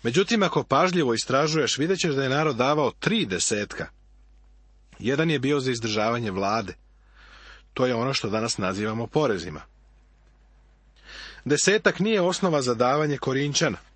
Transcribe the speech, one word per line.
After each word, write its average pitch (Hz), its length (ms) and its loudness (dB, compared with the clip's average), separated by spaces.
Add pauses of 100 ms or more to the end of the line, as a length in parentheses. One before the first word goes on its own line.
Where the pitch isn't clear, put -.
Međutim, 196 400 2
ako 160 200 2
pažljivo 156 520 2
istražuješ, 139 640 0
vidjet 170 220 0
ćeš 156 140 0
da 135 80 0
je 131 60 0
narod 143 280 0
davao 135 340 2
tri - 360 -2
desetka. 98 600 -4 (1120)
Jedan 143 320 0
je 147 80 0
bio 139 220 0
za 131 100 -2
izdržavanje 113 600 -2
vlade. 98 440 -4 (1000)
To 127 120 2
je 127 80 0
ono 123 200 0
što 113 160 -4
danas 110 280 -2
nazivamo 107 480 -4
porezima. 92 540 -2 (1800)
Desetak 185 540 2
nije 208 220 2
osnova 175 420 2
za 123 120 0
davanje 139 440 2
Korinčana. 139 600 0 (180)